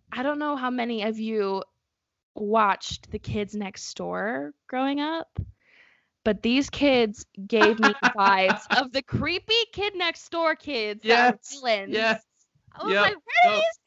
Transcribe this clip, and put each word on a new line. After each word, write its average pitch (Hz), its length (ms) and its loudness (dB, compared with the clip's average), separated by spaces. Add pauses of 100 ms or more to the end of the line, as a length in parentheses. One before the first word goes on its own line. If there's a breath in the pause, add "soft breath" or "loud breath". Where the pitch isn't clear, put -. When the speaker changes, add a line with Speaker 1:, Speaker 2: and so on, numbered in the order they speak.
(120)
Speaker 1:
I 247 120 -6
don't 294 160 -2
know 294 160 -4
how 254 140 -4
many 233 340 -4
of 220 160 -4
you 208 440 -2 (720)
watched 208 760 -2
The 214 80 -8
Kids 208 360 -6
Next 202 400 -10
Door 202 580 -6 (140)
growing 269 340 -2
up, 330 380 -6 (840 soft breath)
but 214 180 0
these 254 280 0
kids 247 560 2 (220)
gave 220 320 4
me 220 160 4
Speaker 2:
<laughs> 240 220 0
Speaker 1:
vibes 196 560 2
of 254 180 0
the - 120 -4
creepy - 500 -4 (200)
Kid 403 220 -6
Next 349 360 -6
Door 330 260 0
kids 220 500 -6
that - 20 -
Speaker 2:
Yes, 233 140 6
Speaker 1:
were 240 140 4 (120)
villains. 214 440 -2
Speaker 2:
yes. 220 300 0 (500)
Speaker 1:
I 294 100 -14
was 403 100 -6
Speaker 2:
Yep. 403 80 4
Speaker 1:
like, 415 140 2
"Where 539 360 2
did - 40 0
Speaker 2:
Yep. 622 80 2
Speaker 1:
these 659 240 -4